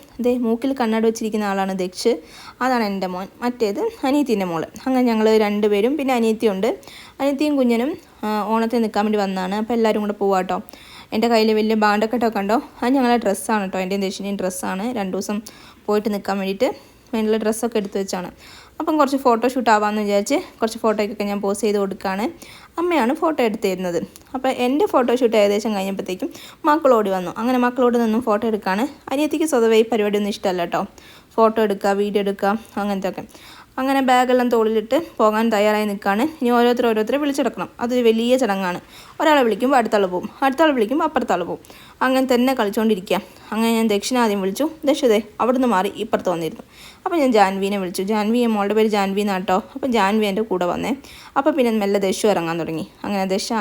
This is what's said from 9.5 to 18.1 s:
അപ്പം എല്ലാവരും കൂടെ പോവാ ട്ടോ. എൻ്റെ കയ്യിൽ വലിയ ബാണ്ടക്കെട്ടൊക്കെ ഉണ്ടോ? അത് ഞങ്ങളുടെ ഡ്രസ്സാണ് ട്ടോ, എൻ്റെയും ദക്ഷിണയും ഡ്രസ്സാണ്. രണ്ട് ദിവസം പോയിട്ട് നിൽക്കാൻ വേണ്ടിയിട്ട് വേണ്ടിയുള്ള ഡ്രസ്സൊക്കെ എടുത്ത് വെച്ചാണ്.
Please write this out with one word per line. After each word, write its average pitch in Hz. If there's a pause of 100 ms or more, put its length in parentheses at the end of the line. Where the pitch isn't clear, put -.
അപ്പം 240
എല്ലാവരും 220
കൂടെ 202
പോവാ 196
ട്ടോ. 185 (560)
എൻ്റെ 226
കയ്യിൽ 220 (100)
വലിയ 214
ബാണ്ടക്കെട്ടൊക്കെ 220
ഉണ്ടോ? 214 (220)
അത് 240
ഞങ്ങളുടെ 240
ഡ്രസ്സാണ് 208
ട്ടോ, 190
എൻ്റെയും 196
ദക്ഷിണയും 196
ഡ്രസ്സാണ്. 190 (140)
രണ്ട് 190
ദിവസം 208 (480)
പോയിട്ട് 208
നിൽക്കാൻ 196
വേണ്ടിയിട്ട് 196 (420)
വേണ്ടിയുള്ള 220
ഡ്രസ്സൊക്കെ 226
എടുത്ത് 202
വെച്ചാണ്. 190 (500)